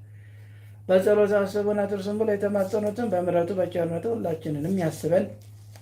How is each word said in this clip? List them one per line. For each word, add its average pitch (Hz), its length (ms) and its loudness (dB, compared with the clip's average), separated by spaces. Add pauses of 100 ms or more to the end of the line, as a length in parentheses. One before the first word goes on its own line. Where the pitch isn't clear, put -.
(840)
በጸሎት 202 500 4
አስቡን 202 440 0
አትርሱን 202 380 -4
ብሎ 214 140 0
የተማጸኑትን 208 760 -2
በምሕረቱ 175 440 2
በቸርነቱ 170 560 -2
ሁላችንንም 165 680 -2
ያስበን። 170 480 0 (580)